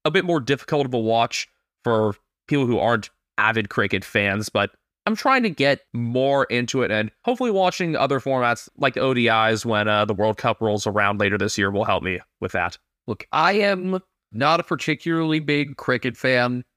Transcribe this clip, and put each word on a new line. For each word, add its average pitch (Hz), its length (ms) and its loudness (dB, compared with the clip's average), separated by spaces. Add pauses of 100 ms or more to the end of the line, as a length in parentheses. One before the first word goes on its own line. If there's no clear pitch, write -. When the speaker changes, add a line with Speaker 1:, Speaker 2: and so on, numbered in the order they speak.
Speaker 1:
a 156 60 0
bit 185 120 2
more 170 160 0
difficult 139 460 -2
of 127 80 -6
a 120 60 0
watch 113 500 0 (340)
for 110 320 2 (320)
people 143 180 2
who 120 140 2
aren't 110 300 0 (280)
avid 110 320 2
cricket 101 340 -2
fans, 101 460 -2
but 101 220 0 (360)
I'm 214 80 0
trying 262 260 0
to 226 80 0
get 139 300 0 (140)
more 127 500 0
into 120 400 -2
it, 92 80 -2
and 110 180 -2 (140)
hopefully 247 260 -2
watching 180 460 0
other 135 240 0
formats 123 580 -2
like 139 160 0
the - 60 -4
O 131 160 0
D 117 140 2
Is 110 360 2
when, 107 220 0
uh, 104 180 2
the 107 80 -2
World 107 240 0
Cup - 240 -2
rolls 104 240 0
around 101 340 0
later 101 200 2
this - 180 -2
year 98 140 2
will 101 140 0
help 95 180 0
me 90 160 -4 (200)
with - 120 -6
that. 87 260 -4 (300)
Speaker 2:
Look, 110 240 -8
I 165 220 2
am 185 460 0 (320)
not 147 280 2
a 180 40 -4
particularly 160 760 -2
big 147 380 -4
cricket 123 380 -2
fan, 123 480 0 (140)